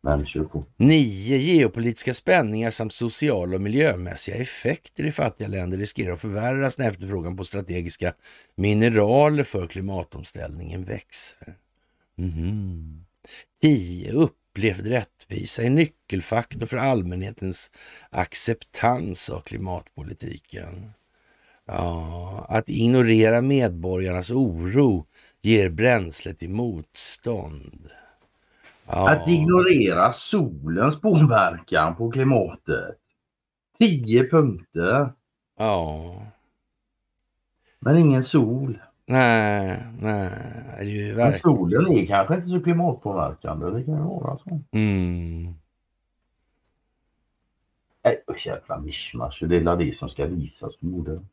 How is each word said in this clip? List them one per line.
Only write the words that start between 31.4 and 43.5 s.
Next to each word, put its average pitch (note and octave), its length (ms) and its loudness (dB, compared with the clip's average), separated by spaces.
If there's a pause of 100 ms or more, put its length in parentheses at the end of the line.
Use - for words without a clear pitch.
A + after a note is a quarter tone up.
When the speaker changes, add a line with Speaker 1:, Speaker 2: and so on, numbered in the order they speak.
Speaker 1:
på A#2 160 -4
klimatet. A#2+ 840 -2 (840)
Tio B2+ 500 4
punkter. B2 840 2 (440)
Speaker 2:
Ja. E2+ 580 -2 (1600)
Speaker 1:
Men C#3+ 180 4
ingen C#3 260 6
sol. B2+ 580 0 (260)
Speaker 2:
Nej, G#2+ 680 4 (240)
nej, G#2 280 -2 (480)
det - 40 -10
är G2+ 40 -6
ju G#2 300 -6
Speaker 1:
Men A#2+ 160 4
Speaker 2:
verk- - 100 -2
Speaker 1:
solen B2+ 560 4
är F2+ 80 2
kanske G2 300 2
inte F3 120 -6
så F3+ 140 0
klimatpåverkande, G2 1040 -2